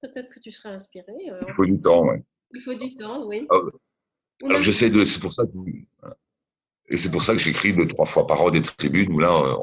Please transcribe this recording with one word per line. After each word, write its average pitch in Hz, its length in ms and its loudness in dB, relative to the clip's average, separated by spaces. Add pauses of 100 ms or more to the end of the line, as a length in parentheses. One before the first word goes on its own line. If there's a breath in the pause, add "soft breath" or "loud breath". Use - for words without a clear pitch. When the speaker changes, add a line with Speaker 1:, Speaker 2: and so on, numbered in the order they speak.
Speaker 1:
Peut-être 262 280 -14
que - 80 -20
tu 220 120 -20
seras 214 180 -16
inspiré, 190 420 -16 (200)
euh. - 160 -14
Speaker 2:
Il - 80 -12
faut 95 100 0
du 92 160 0
temps, 85 240 4
ouais. 60 180 -2 (300)
Speaker 1:
Il - 80 -16
faut 254 140 -10
du 254 180 -12
temps, 226 320 -12
oui. 214 240 -8
Speaker 2:
Ah, 180 80 4 (880)
Speaker 1:
On 277 60 -4
Speaker 2:
alors, 95 100 2
Speaker 1:
a - 20 0
Speaker 2:
j'essaie 107 300 4
de, 104 120 6
c'est - 160 0
pour 95 140 -6
ça 117 120 -2
que, - 60 -4 (480)
voilà. - 160 -18 (760)
Et - 80 0
c'est 87 120 -2
pour 85 140 0
ça 110 100 2
que 113 60 0
j'écris 98 340 0
deux, 85 140 2
trois - 180 0
fois - 220 2
par 76 160 2
an 90 80 4
des 80 100 4
tribunes 80 500 0
où 78 60 0
là, 85 160 4
euh, 69 280 2